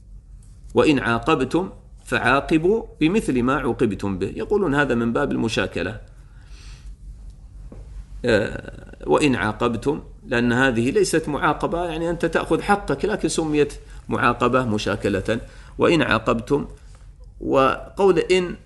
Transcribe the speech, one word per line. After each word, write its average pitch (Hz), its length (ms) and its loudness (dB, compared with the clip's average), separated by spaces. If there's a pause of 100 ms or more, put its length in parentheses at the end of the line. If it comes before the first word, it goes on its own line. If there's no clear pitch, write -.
(760)
وإن 135 240 6
عاقبتم 131 720 0 (380)
فعاقبوا 156 760 2 (160)
بمثل 156 420 2
ما 131 120 2
عوقبتم 113 640 -2
به. 92 180 -4
يقولون 190 380 0
هذا 139 200 4
من 117 180 0
باب 139 200 0
المشاكلة. 110 680 -2 (2250)
آه، 98 480 0 (340)
وإن 147 280 4
عاقبتم، 113 680 -2 (240)
لأن 120 260 2
هذه 123 380 2
ليست 175 380 2
معاقبة، 165 560 -2
يعني 165 260 -4
أنت 170 160 -2
تأخذ 165 360 0
حقك، - 420 0
لكن 190 240 -2
سميت 151 440 0 (360)
معاقبة 123 560 2
مشاكلة. 104 760 -2 (380)
وإن 120 240 4
عاقبتم، 117 640 0 (760)
وقول 139 800 2
إن 180 480 0